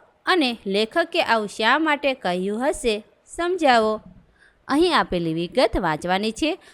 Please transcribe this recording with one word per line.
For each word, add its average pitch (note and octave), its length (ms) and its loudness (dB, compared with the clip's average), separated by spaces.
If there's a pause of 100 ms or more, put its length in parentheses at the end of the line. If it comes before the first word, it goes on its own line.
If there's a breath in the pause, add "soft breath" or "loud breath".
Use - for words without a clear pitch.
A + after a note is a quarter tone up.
(260)
અને C#4+ 400 0
લેખકે B3 560 0
આવું A3 260 0
શા A3+ 300 2
માટે C#4+ 360 0
કહ્યું G3+ 540 -2
હશે A3+ 360 -2 (220)
સમજાવો. C4 760 0 (680 soft breath)
અહીં D#4 300 2
આપેલી F3 360 -2
વિગત F3 420 0
વાંચવાની F#3 560 -2
છે D#4+ 260 -4 (160 soft breath)